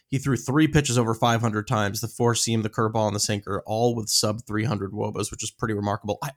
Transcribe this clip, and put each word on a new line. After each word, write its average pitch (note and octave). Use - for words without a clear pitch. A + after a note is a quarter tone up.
He C3+
threw C#3
three D3+
pitches C#3+
over A2+
five A#2
hundred G#2+
times, G#2+
the A2+
four A#2
seam, A2+
the G#2+
curveball, A2
and G2+
the G#2
sinker, G2+
all A#2
with G#2+
sub G#2+
three G#2+
hundred G2
wobas, G#2+
which -
is G#2+
pretty A2
remarkable. G2+
I D3